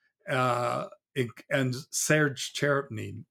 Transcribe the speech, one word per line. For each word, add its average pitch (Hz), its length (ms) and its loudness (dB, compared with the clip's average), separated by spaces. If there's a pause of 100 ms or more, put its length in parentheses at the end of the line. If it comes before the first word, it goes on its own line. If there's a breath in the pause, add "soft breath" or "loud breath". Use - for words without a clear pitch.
(300)
uh, 127 580 0 (280)
and, 123 140 0 (200)
and 131 260 0 (160)
Serge 151 600 2
Cherepny 110 760 -2